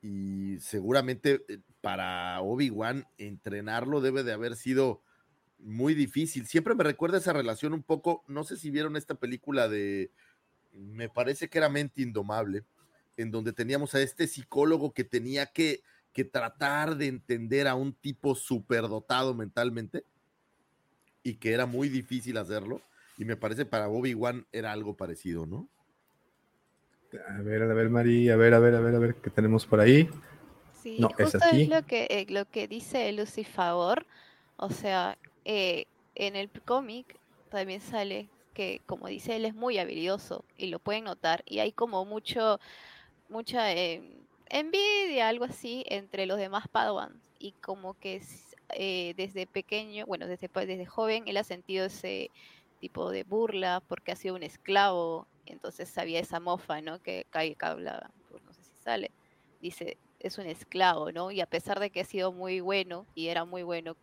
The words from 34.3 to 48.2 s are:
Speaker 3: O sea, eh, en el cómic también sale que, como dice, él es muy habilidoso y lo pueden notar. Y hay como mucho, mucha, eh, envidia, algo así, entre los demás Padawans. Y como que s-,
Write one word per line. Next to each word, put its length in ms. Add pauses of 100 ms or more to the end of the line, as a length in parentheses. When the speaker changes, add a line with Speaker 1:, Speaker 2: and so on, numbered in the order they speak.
Speaker 3:
O 120
sea, 480 (260)
eh, 420 (300)
en 200
el 140
cómic 680 (300)
también 320
sale 480 (240)
que, 320
como 220
dice, 280
él 100
es 80
muy 240
habilidoso 640 (140)
y 100
lo 120
pueden 260
notar. 400
Y 140
hay 120
como 320
mucho, 560 (720)
mucha, 440
eh, 280 (480)
envidia, 800
algo 160
así, 420
entre 380
los 120
demás 300
Padawans. 680
Y 140 (100)
como 380
que 180
s-, 380 (180)